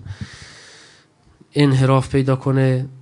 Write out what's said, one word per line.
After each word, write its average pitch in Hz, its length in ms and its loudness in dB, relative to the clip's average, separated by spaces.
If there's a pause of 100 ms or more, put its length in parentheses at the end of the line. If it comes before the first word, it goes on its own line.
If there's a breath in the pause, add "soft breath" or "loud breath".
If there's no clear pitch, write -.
(1500 loud breath)
انحراف 135 580 2
پیدا 135 240 0
کنه 131 540 0 (120)